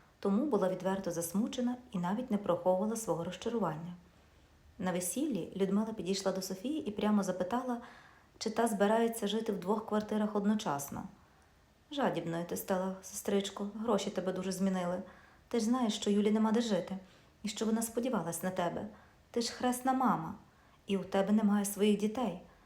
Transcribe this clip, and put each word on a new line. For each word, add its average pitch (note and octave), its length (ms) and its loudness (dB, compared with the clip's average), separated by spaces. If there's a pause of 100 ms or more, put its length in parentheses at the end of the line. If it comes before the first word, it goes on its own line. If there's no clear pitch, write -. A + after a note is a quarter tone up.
(200)
тому G#3 260 2
була G3 240 2
відверто F#3 420 -2
засмучена A#3+ 680 -2 (140)
і F#3 80 -2
навіть F#3+ 320 -2
не G3+ 60 4
приховувала F#3 580 2
свого E3+ 280 -2
розчарування. F3+ 680 -4 (840)
На F3+ 120 -2
весіллі G#3+ 640 -2
Людмила G3+ 380 2
підійшла F#3+ 380 -2
до F3+ 100 -2
Софії B3 440 -4
і G#3 60 -4
прямо G#3 320 2
запитала, A#3+ 580 -2 (560)
чи - 120 -4
та A#3 180 2
збирається A3 600 2
жити A3 240 0
в F#3+ 80 -2
двох G#3 260 0
квартирах G#3 500 0
одночасно. G3 680 0 (880)
"Жадібною E3+ 540 0
ти F#3+ 120 -6
стала, F#3 460 0
сестричко, G3+ 640 -2 (120)
гроші G#3+ 300 0
тебе F#3 240 -2
дуже F#3 180 -4
змінили. F3+ 500 0 (460)
Ти A#3 120 0
ж A3 60 2
знаєш, A#3+ 280 2
що - 160 -2
Юлі G#3 220 4
нема A3 200 4
де A#3 100 4
жити, F#3+ 360 -2 (460)
і G#3 40 -4
що - 180 -4
вона A3 160 0
сподівалась G#3+ 640 -2
на F#3 60 -2
тебе. F3+ 380 -2 (440)
Ти A#3+ 100 0
ж A#3 100 -2
хресна B3 420 0
мама, F#3 420 2 (520)
і G3 100 0
у F3+ 60 -4
тебе G3 280 2
немає G#3 340 6
своїх G3+ 340 4
дітей. G#3+ 420 -2 (240)